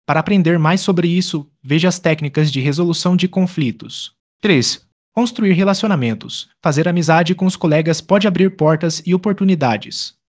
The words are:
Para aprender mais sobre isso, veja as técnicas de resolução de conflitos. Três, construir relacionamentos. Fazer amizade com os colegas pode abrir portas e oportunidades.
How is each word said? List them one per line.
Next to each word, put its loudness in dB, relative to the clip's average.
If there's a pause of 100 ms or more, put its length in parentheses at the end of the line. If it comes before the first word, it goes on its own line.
Para 0
aprender 2
mais 2
sobre 0
isso, -2 (120)
veja 0
as -2
técnicas 0
de -2
resolução 0
de 0
conflitos. -4 (280)
Três, 0 (280)
construir 0
relacionamentos. -2 (120)
Fazer 0
amizade 2
com -2
os 0
colegas 0
pode 2
abrir 2
portas 0
e 0
oportunidades. -2 (200)